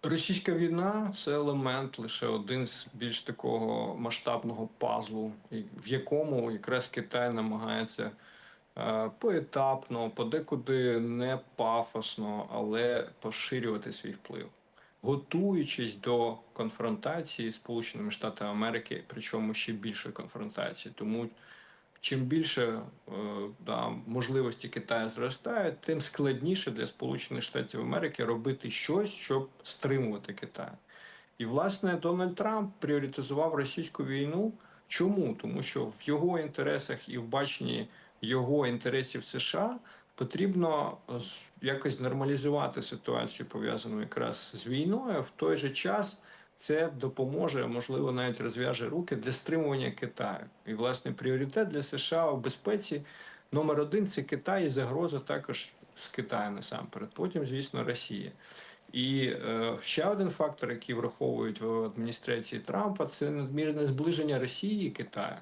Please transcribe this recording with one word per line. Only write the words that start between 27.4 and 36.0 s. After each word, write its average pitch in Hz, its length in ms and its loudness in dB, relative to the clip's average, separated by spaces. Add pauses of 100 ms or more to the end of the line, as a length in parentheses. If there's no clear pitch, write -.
Штатів - 380 -4
Америки 131 440 0
робити 117 460 0
щось, 202 400 2
щоб 135 380 0 (140)
стримувати 120 720 0
Китай. - 380 -10 (680)
І, 120 60 -2
власне, 175 520 2
Дональд 180 380 2
Трамп 208 440 0
пріоритизував 147 760 2
російську 139 500 0
війну. 147 480 2 (360)
Чому? 180 460 4
Тому 139 280 -4
що 131 220 0
в 110 180 -10